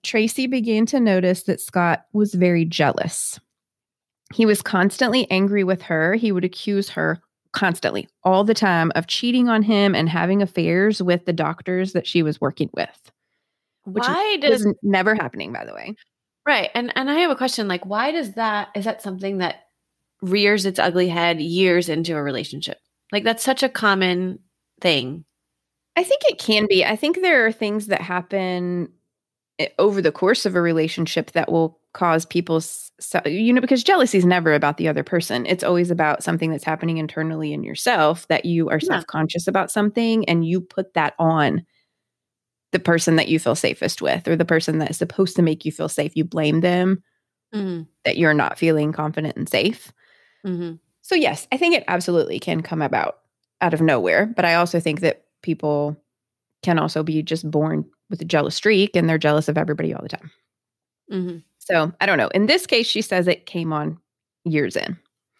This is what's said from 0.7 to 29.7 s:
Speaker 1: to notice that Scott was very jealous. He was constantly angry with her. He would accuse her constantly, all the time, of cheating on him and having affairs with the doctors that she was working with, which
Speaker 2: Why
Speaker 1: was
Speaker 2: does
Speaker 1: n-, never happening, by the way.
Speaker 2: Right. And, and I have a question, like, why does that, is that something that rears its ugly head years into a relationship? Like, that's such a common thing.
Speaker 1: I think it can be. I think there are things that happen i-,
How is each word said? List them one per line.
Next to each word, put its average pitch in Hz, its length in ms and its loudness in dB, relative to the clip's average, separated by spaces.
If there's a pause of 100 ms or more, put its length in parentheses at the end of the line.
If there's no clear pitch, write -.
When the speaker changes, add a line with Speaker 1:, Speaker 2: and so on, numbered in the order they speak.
Speaker 1:
to 285 140 0
notice 185 440 2
that - 160 -2
Scott 175 520 0
was 208 220 0
very 175 300 4
jealous. - 720 -2 (960)
He 226 120 4
was 208 160 2
constantly 214 680 0
angry 196 340 2
with 185 180 -2
her. 165 320 0
He 226 180 0
would 180 120 0
accuse 196 460 -4
her 160 300 -2 (320)
constantly, - 560 -2 (160)
all 190 200 4
the 220 100 2
time, 170 400 2
of 170 120 -2
cheating 240 420 0
on 220 140 4
him 202 320 4
and 160 140 0
having 175 340 0
affairs 185 600 0
with 175 240 0
the 180 60 0
doctors 180 600 -4
that 175 140 -4
she 170 160 2
was 151 180 -2
working 143 340 -4
with, - 380 -8 (720)
which 202 220 -6
Speaker 2:
Why 370 360 -2
Speaker 1:
was 285 80 4
Speaker 2:
does 214 160 2
Speaker 1:
n-, 202 160 2
never 196 320 2
happening, 127 380 -6
by - 120 -10
the 53 100 -14
way. 55 200 -14 (500)
Speaker 2:
Right. 247 300 0
And, 240 220 -4
and 262 140 -2
I 294 100 0
have 349 100 4
a 269 60 0
question, 247 320 -2
like, 180 180 -4
why 220 260 -2
does 294 220 -6
that, 214 400 -2
is 202 100 -6
that - 180 -6
something 196 360 -6
that - 280 -4 (560)
rears 202 440 2
its 190 140 -2
ugly 180 280 2
head 170 320 0
years 175 480 2
into 165 280 -2
a 147 60 -4
relationship? 143 560 -6 (340)
Like, 208 120 -2
that's 226 200 -2
such 262 180 0
a 262 60 2
common 185 720 0 (400)
thing. 147 440 -2 (760)
Speaker 1:
I 359 60 4
think 554 220 0
it - 120 2
can 214 300 2
be. 185 160 4
I 220 120 0
think 349 260 -2
there 294 240 4
are 220 60 0
things 214 340 -4
that 202 160 -2
happen 180 840 -4 (720)
i-, 156 200 -4